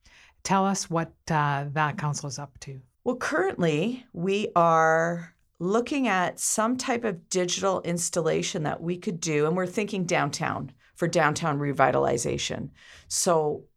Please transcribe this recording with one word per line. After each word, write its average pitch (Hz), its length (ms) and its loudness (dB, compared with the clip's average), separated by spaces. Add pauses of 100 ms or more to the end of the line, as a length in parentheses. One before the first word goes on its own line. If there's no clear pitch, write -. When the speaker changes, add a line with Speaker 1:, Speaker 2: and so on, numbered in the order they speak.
(440)
Speaker 1:
Tell 190 200 2
us 196 240 -2
what, 165 240 -2 (160)
uh, 143 440 2
that 147 260 0
council 147 300 -4
is 135 100 -10
up 143 220 -14
to. 135 200 -14 (220)
Speaker 2:
Well, 254 140 -2
currently, 233 960 0
we 196 420 -2
are 170 800 4 (240)
looking 240 480 0
at 185 320 0
some 226 380 0
type 233 280 -2
of 185 260 -4
digital 180 500 0
installation 170 800 0
that 147 180 -2
we 175 160 -4
could 175 220 -6
do, 151 280 2
and 175 100 2
we're 185 100 0
thinking 202 380 -2
downtown 143 680 -2 (240)
for 170 140 -2
downtown 156 500 2
revitalization. 135 1080 0 (400)
So 156 560 0 (120)